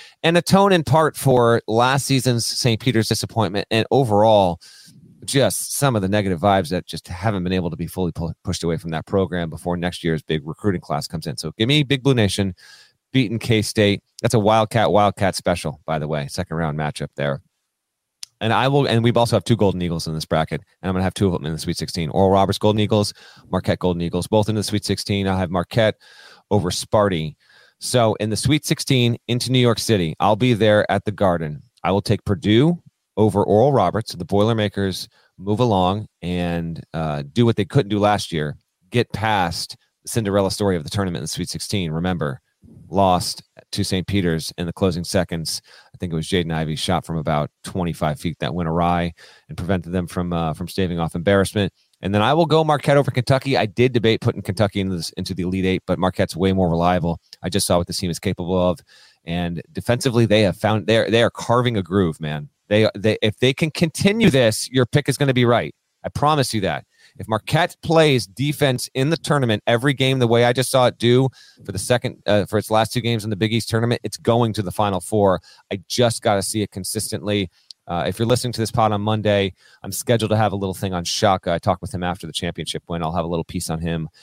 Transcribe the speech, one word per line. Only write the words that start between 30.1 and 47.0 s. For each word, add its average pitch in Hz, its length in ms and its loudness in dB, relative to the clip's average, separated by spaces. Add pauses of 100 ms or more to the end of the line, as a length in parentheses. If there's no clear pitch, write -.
I'll 104 160 4
be 123 180 2
there 104 360 4
at 98 140 0
the 107 80 -4
Garden. 82 500 -2 (220)
I 87 60 0
will 98 100 2
take - 240 -2
Purdue 113 580 2 (360)
over 101 260 4
Oral 117 280 4
Roberts. 98 420 0
The 87 100 -8
Boilermakers 101 800 0 (300)
move 104 240 -4
along 101 460 2 (160)
and, 85 600 -4 (120)
uh, 76 300 -4 (100)
do 120 100 2
what 117 120 2
they 101 100 -2
couldn't 101 240 0
do 104 80 0
last 104 340 0
year, 76 240 -4 (320)
get 120 240 -2
past 98 640 -2 (260)
the - 60 -16
Cinderella 101 420 0
story 98 260 0
of 76 80 -6
the 73 60 -10
tournament 92 300 -2
in 67 40 -8
the 85 40 -10
Sweet - 220 -6
sixteen. 87 400 -6
Remember, 80 500 -4 (480)
lost 90 540 0 (300)
to 101 120 -4
Saint 92 220 -4
Peter's 87 520 -2
in 87 80 -6
the 85 60 -8
closing 87 320 -2
seconds. 85 580 -4 (320)
I - 40 -20
think 90 140 -6
it 82 40 -4
was 80 100 -4
Jaden 85 260 -2
Ivey's 80 280 -4
shot 85 240 -2